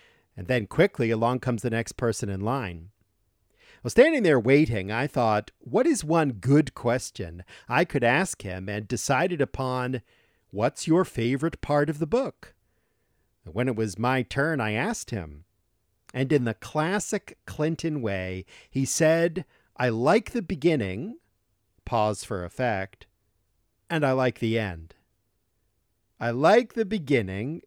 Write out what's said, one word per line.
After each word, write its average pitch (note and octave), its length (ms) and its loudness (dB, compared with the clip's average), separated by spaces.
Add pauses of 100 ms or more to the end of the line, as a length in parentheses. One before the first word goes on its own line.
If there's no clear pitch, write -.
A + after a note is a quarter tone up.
(380)
and F2+ 80 -10
then A#2 220 0
quickly D3 420 2
along A#2 300 2
comes A#2+ 240 -2
the B2 80 -2
next A2+ 220 -4
person A#2 360 -2
in F#2+ 120 -4
line. G2+ 500 -6 (880)
Well, - 80 -4
standing C#4+ 320 8
there D#3 180 6
waiting, A2+ 520 4
I A#2+ 160 -2
thought, A2 420 0 (120)
"What E3+ 260 0
is C#4 160 0
one D3+ 300 2
good C3+ 420 2
question F#2+ 680 -4 (240)
I C#3 180 2
could C#3 180 -2
ask C3+ 400 2
him?" F#2 260 -8
and G#2 180 -6
decided C#3+ 540 -2
upon, B2+ 640 -4 (480)
"What's G#2+ 360 -2
your E3 160 4
favorite C3 560 -2
part D3 300 0
of D3 100 -6
the D#3+ 80 -2
book?" A3+ 460 -4 (880)
When G#2 240 -4
it B2+ 80 -2
was G#2 240 -4
my B2+ 240 0
turn, C#3+ 380 -2
I G#2+ 100 -2
asked C#3+ 380 -4
him. D#2 340 -8 (680)
And B2+ 180 -2
in C3+ 140 4
the A2+ 80 -2
classic - 920 -4
Clinton D#3 560 -4
way, F#2 440 -6 (260)
he C3+ 140 -2
said, E3 580 2 (320)
"I B2+ 140 0
like C3+ 420 2
the A#3+ 100 -4
beginning," D3+ 760 -2 (680)
pause G#2+ 400 0
for F#2 220 -6
effect, G2 600 -4 (840)
"and D#3+ 160 0
I C3 80 2
like C3 260 0
the A2+ 180 0
end." F2 380 -6 (1300)
"I A#2 100 -2
like F3+ 420 4
the A3+ 120 -2
beginning, C3+ 800 -2